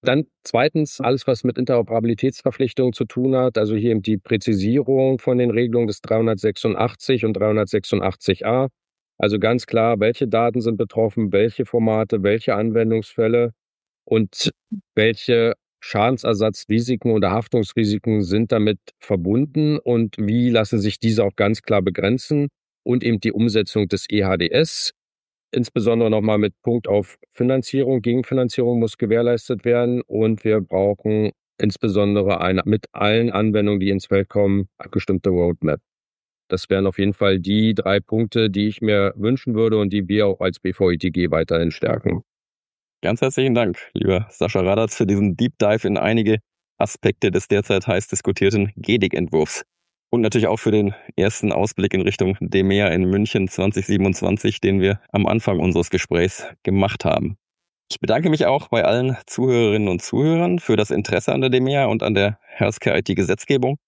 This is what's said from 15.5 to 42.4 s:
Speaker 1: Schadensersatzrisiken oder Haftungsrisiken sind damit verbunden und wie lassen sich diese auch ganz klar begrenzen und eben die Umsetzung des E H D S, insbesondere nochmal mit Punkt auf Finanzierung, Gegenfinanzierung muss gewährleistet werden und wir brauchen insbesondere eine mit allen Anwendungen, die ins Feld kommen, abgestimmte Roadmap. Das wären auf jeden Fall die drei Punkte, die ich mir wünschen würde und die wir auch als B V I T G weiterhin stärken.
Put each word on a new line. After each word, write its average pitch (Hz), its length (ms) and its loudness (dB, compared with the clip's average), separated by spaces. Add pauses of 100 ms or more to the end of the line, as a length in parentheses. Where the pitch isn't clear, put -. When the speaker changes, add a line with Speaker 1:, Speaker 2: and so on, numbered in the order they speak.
Speaker 1:
Schadensersatzrisiken 113 1300 0
oder 98 180 2
Haftungsrisiken 107 920 0
sind 104 280 0
damit 107 280 0 (200)
verbunden 131 800 0
und 117 400 -2
wie 113 320 0
lassen 113 300 2
sich 101 200 -2
diese 113 240 2
auch 98 120 -2
ganz 107 260 0
klar 101 220 0
begrenzen 123 640 0 (360)
und 123 200 0
eben 113 160 0
die 113 120 -2
Umsetzung 107 560 0
des - 220 -4
E 104 140 0
H 95 140 0
D 87 120 -2
S, - 440 -2 (580)
insbesondere 117 580 0
nochmal 107 300 2
mit 104 240 0
Punkt 120 240 -2
auf 101 300 -2 (160)
Finanzierung, 131 680 0
Gegenfinanzierung 120 800 0
muss 113 180 -2
gewährleistet 117 680 0
werden 120 380 0
und 110 420 -2
wir 110 160 2
brauchen 104 680 0 (300)
insbesondere 101 840 0
eine 92 240 0
mit 107 260 0
allen 113 380 0
Anwendungen, 104 500 0
die 95 100 0
ins 98 180 -2
Feld 98 200 0
kommen, 98 400 0 (120)
abgestimmte - 500 -2
Roadmap. 87 520 0 (640)
Das - 200 -6
wären 98 200 0
auf 92 100 -4
jeden 101 160 0
Fall 95 260 0
die 104 360 2
drei 98 240 0
Punkte, 110 500 -2
die 101 200 -2
ich - 120 -8
mir 104 360 0
wünschen 120 360 -2
würde 110 240 2
und 101 160 0
die 98 140 -2
wir 104 180 2
auch 98 140 -2
als 92 200 -4
B 92 140 -4
V 95 160 2
I 87 80 0
T 90 140 -2
G 87 180 0
weiterhin 82 400 0
stärken. - 540 -2 (800)